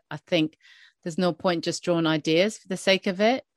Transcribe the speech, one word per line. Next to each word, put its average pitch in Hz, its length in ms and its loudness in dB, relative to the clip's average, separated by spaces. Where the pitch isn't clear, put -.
I 151 60 -10
think 156 420 -2
there's 170 140 -8
no 180 160 2
point 175 320 -2
just 165 180 -4
drawing 170 240 2
ideas 160 500 2
for - 120 -18
the 185 80 -4
sake 190 300 0
of 185 120 -2
it. 226 240 0